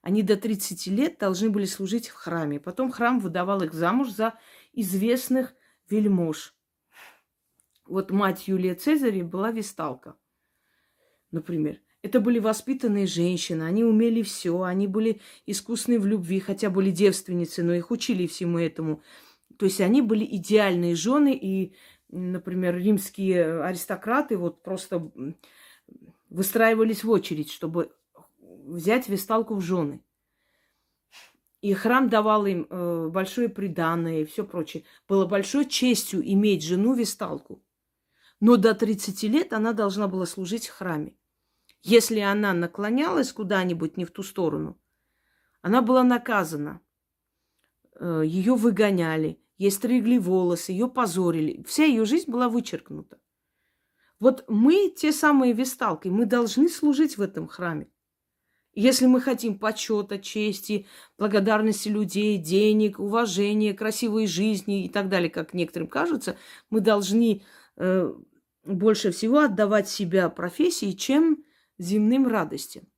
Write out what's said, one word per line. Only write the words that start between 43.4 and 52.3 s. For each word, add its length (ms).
не 80
в 60
ту 120
сторону, 540
она 200
была 220
наказана. 800
Э, 260
её 300
выгоняли, 840
ей 140
стригли 480
волосы, 520
её 160
позорили. 760
Вся 220
её 200
жизнь 240
была 200